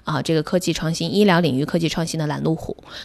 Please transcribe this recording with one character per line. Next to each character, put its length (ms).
啊， 180
这 120
个 80
科 180
技 140
创 200
新， 200
医 100
疗 160
领 180
域 60
科 140
技 100
创 180
新 140
的 80
拦 160
路 100
虎。 220